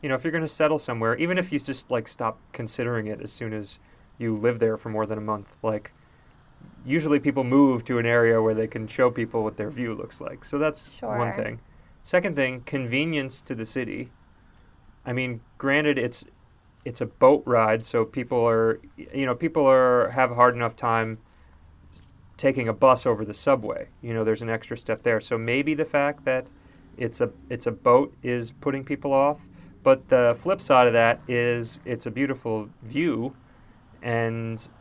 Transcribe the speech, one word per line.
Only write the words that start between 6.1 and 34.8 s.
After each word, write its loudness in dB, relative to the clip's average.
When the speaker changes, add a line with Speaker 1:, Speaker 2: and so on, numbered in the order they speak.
Speaker 1:
usually 2
people 0
move 4
to -2
an 0
area 4
where 2
they -2
can -8
show 2
people -4
what -6
their -6
view -6
looks -14
like. -14
So -8
that's -6
one -4
Speaker 2:
Sure. -6
Speaker 1:
thing. -10
Second -2
thing, -2
convenience -4
to -8
the -8
city. -8
I -6
mean, -6
granted, 2
it's, -4
it's -10
a -4
boat 6
ride, 4
so 0
people -2
are, 2
you -6
know, 0
people 0
are, 6
have 2
a -8
hard 6
enough -2
time 0
taking 0
a 0
bus 4
over 0
the -10
subway. -2
You -8
know, -2
there's 0
an -8
extra -6
step -6
there. 2
So -4
maybe -2
the -2
fact -2
that -2
it's -6
a, 0
it's -6
a -2
boat 4
is -4
putting -6
people -4
off. 0
But 4
the 4
flip -2
side 6
of 2
that 4
is -2
it's -8
a -6
beautiful -6
view -4
and -4